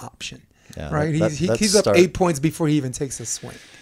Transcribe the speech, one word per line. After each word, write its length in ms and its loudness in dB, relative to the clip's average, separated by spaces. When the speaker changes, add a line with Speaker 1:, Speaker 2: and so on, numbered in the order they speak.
Speaker 1:
option. 400 -14
Speaker 2:
Yeah, 160 -8
Speaker 1:
Right? 140 0
Speaker 2:
that, 60 -2
Speaker 1:
He's, 80 0
Speaker 2:
that, 140 2
Speaker 1:
he, 120 -2
Speaker 2:
that's 140 0
Speaker 1:
he's 160 2
up 80 6
Speaker 2:
start 120 4
Speaker 1:
eight 180 6
points 260 0
before 260 -2
he 100 2
even 140 -2
takes 300 -8
a 60 -12
swing. 280 -10